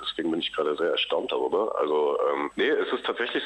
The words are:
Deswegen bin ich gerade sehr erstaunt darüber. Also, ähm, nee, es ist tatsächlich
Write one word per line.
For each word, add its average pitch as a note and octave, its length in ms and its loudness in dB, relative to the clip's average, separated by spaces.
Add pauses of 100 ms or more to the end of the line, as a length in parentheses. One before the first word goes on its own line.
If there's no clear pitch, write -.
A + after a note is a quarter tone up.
Deswegen E2 300 -4
bin E2 100 0
ich - 140 -4
gerade D2+ 220 0
sehr D#2+ 140 2
erstaunt - 420 -2
darüber. C#2 480 0
Also, D2+ 380 2 (140)
ähm, C#2+ 240 -2
nee, A2+ 120 2
es - 240 0
ist B2+ 120 -2
tatsächlich A#2+ 420 -2